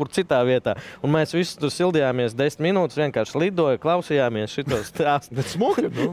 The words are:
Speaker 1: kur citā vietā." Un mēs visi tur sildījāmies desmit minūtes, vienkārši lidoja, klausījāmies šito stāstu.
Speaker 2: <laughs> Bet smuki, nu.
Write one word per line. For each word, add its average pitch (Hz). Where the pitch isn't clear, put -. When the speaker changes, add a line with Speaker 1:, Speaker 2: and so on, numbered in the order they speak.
Speaker 1:
kur 143
citā 165
vietā." 123
Un 139
mēs 156
visi 175
tur 147
sildījāmies 131
desmit 147
minūtes, 180
vienkārši 135
lidoja, 170
klausījāmies 135
šito 131
stāstu. 143
Speaker 2:
<laughs> -
Bet 135
smuki, 262
nu. 254